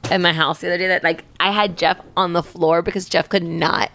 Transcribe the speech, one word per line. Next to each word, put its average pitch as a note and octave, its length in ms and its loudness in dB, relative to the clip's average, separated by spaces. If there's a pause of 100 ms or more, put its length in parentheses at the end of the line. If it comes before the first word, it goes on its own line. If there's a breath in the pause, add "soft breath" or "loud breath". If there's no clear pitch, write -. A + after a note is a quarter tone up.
(100)
in F#3+ 120 2
my E3+ 100 4
house D#3+ 300 0
the F3+ 60 -6
other F3 100 0
day F#3 100 -2
that, F#3 160 0
like, E3 200 -2 (160)
I F#3 120 0
had G#3 240 0
Jeff E3 220 0 (180)
on F#3 160 0
the E3+ 100 2
floor E3 380 0
because F#3 260 -4
Jeff - 220 0
could G3 140 0
not E3 520 -2